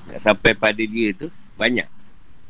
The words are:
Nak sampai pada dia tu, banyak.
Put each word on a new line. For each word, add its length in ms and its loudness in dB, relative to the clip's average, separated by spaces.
Nak 160 -10
sampai 320 6
pada 240 2
dia 320 2
tu, 160 -6
banyak. 240 2